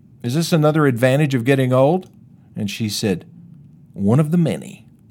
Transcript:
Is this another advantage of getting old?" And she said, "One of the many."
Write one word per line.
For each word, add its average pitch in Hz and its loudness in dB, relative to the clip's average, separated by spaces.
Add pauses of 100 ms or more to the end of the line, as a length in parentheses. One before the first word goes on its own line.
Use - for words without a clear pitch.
(220)
Is 120 -6
this 165 -2
another 151 2
advantage 131 2
of 120 0
getting 131 2
old?" 147 2 (460)
And 104 -8
she 110 -6
said, 98 -4 (680)
"One 104 0
of 151 0
the 175 0
many." 117 -4 (260)